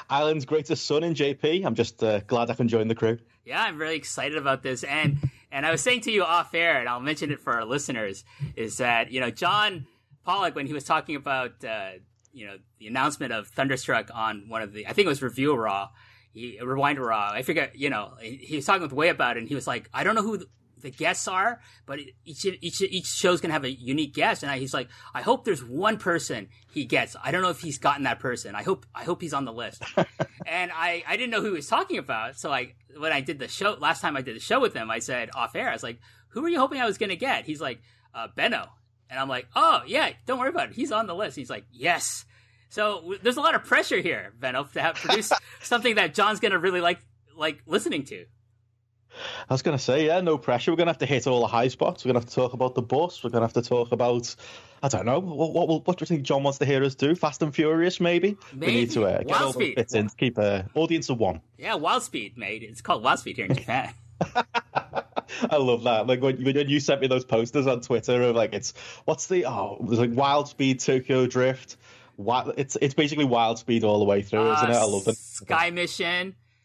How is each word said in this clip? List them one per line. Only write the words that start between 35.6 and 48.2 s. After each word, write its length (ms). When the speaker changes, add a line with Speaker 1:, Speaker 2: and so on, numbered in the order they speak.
Speaker 2:
I 40
was 100
like, 160
"Who 120
were 80
you 100
hoping 200
I 60
was 120
gonna 200
get?" 280
He's 140
like, 220
"Uh, 220
Benno." 340
And 100
I'm 80
like, 280
"Oh, 300
yeah, 260
don't 140
worry 100
about 200
it. 60
He's 160
on 160
the 80
list." 200
He's 140
like, 220
"Yes." 520
So 320
w-, 200
there's 160
a 40
lot 120
of 120
pressure 340
here, 400
Benno, 240
to 180
have 140
produced 380
Speaker 1:
<laughs> 140
Speaker 2:
something 340
that 180
John's 260
gonna 180
really 240
like, 180
like 320
listening 380
to. 200